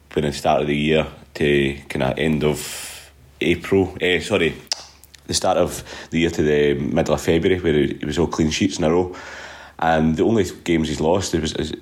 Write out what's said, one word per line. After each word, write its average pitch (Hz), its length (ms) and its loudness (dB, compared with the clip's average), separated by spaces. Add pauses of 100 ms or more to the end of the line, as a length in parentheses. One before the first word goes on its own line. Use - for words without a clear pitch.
(120)
when 76 140 0
it 71 80 -2
started 76 340 0
the 73 80 0
year 76 300 2 (300)
to 71 380 2 (140)
kind 69 140 -4
of 65 160 -2
end 76 260 0
of - 680 -4 (300)
April. 90 600 0
Eh, 85 200 2
sorry, 90 340 0 (720)
the - 80 -4
start 92 220 2
of 82 260 0 (280)
the 82 100 0
year 82 100 2
to 82 120 -2
the 73 320 4
middle 69 400 0
of 73 60 -2
February, 87 400 2
where 85 140 2
he, 71 200 2
he - 120 -10
was 73 120 -4
all 80 100 2
clean 80 220 0
sheets - 280 -2
in 85 60 -2
a 78 80 2
row. 90 240 0 (600)
And 80 380 2
the 95 80 2
only 107 200 4 (200)
games 80 240 0
he's 73 120 -4
lost, 87 340 0
it 80 60 2
was, 76 140 -2
as 78 280 -4